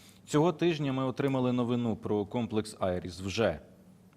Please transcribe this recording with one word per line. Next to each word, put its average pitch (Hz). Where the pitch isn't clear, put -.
Цього 156
тижня 151
ми 131
отримали 131
новину 120
про 104
комплекс 107
«Айріс» 90
вже. 95